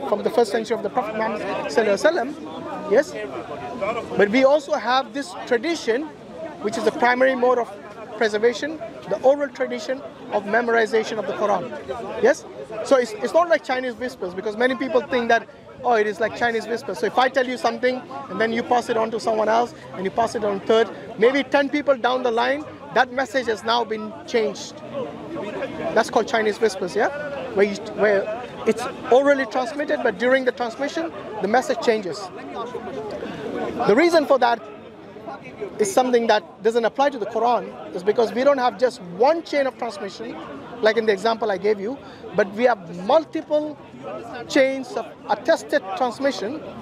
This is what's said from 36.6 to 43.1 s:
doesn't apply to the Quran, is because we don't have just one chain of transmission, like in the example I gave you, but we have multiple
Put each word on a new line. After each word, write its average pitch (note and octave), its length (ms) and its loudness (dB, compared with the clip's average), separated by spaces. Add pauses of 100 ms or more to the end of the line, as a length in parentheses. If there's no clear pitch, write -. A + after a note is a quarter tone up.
doesn't A3+ 220 2
apply C4+ 260 2
to C#4 80 -4
the G3+ 80 -4
Quran, G#3+ 680 -2
is F3+ 80 -6
because G#3 300 2
we B3 120 0
don't C#4 140 6
have B3 200 0
just A#3+ 220 0 (160)
one D4+ 260 4
chain C#4+ 240 0
of B3 120 -6
transmission, A3+ 580 -8 (460)
like G#3+ 140 6
in A3 100 2
the G#3+ 60 6
example G#3+ 380 0
I F#3+ 80 0
gave G3+ 220 2
you, A3+ 160 -4 (380)
but G3+ 200 2
we A3 100 2
have F3+ 420 0
multiple D4+ 720 2 (720)